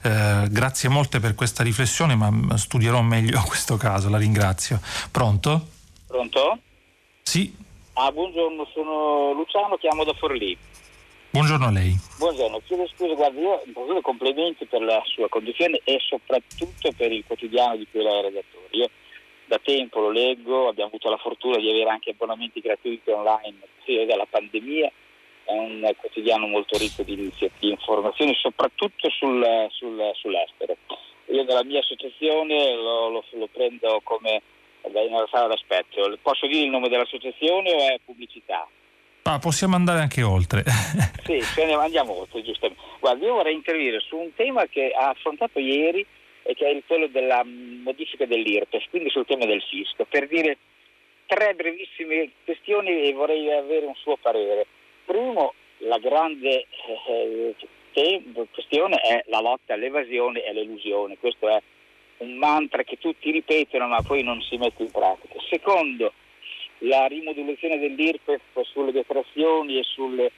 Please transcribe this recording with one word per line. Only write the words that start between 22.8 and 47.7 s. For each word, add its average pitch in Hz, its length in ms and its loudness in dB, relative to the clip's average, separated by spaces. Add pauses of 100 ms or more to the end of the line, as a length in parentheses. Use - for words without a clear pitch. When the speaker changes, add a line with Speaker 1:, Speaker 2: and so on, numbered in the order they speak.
Speaker 2:
online, 107 440 0 (300)
sì, 113 200 0
dalla 104 240 0
pandemia, 117 640 -2 (540)
è 104 80 -4
un 110 440 -2
quotidiano 110 500 -2
molto 104 300 -2
ricco 104 260 -4
di 95 100 -6
iniziative, 98 600 -2
informazioni, 107 600 0
soprattutto - 760 -2
sul, 117 600 2
sul, 110 440 -4
sull'estero. 90 640 -4 (500)
Io 135 160 0
nella 127 200 2
mia 139 160 -2
associazione 151 960 0
lo, 113 340 0
lo, 113 220 -4
lo 113 200 -6
prendo 120 520 0
come, 110 380 -2 (460)
beh, 104 200 0
una 113 240 0
sala 120 160 2
d'aspetto. 101 760 -2
Posso 143 260 0
dire 151 180 2
il 135 40 -2
nome 127 200 0
dell'associazione 143 840 0
o 156 40 2 (120)
è 123 140 0
pubblicità? 113 640 -10 (560)
Speaker 1:
Ah, 156 160 -2
possiamo 180 360 2
andare 175 260 4
anche 131 200 0
oltre. 95 440 2
<laughs> 123 80 2 (520)
Speaker 2:
Sì, 160 160 0
se - 200 -2
andiamo, 156 200 2
andiamo 139 380 0
oltre, 107 240 -10
giustamente. - 400 -6 (160)
Guardi, 131 260 0
io 240 80 2
vorrei 160 220 2
intervenire 143 440 -2
su - 160 -8
un 165 200 -8
tema 240 320 0
che 135 240 -2
ha 135 180 2
affrontato 151 480 -4
ieri 147 480 0 (380)
e 123 100 -4
che 143 140 0
è - 20 2
il, 143 160 -2
quello 160 220 0
della, 127 360 0
mm, 123 380 -12